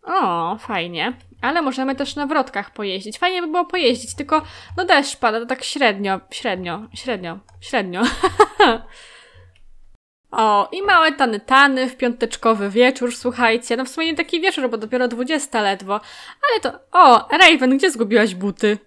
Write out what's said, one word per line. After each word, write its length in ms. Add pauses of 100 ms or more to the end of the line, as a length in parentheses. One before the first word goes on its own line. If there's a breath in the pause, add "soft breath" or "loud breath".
O, 560
fajnie. 540 (300)
Ale 200
możemy 320
też 220
na 100
wrotkach 460
pojeździć. 460
Fajnie 240
by 60
było 160
pojeździć, 500
tylko 280 (340 loud breath)
no 80
deszcz 320
pada, 240
to 60
tak 180
średnio, 560 (100)
średnio, 520 (120)
średnio, 440 (220)
średnio. 460
<laughs> 40 (2250 loud breath)
O, 400
i 100
małe 300
tany-tany 760
w 80
piąteczkowy 760
wieczór, 460
słuchajcie. 600
No 80
w 40
sumie 180
nie 100
taki 240
wieczór, 300
bo 80
dopiero 300
dwudziesta 540
ledwo. 380 (500 loud breath)
Ale 100
to... 180 (140)
o, 360 (100)
Raven, 380
gdzie 140
zgubiłaś 440
buty? 520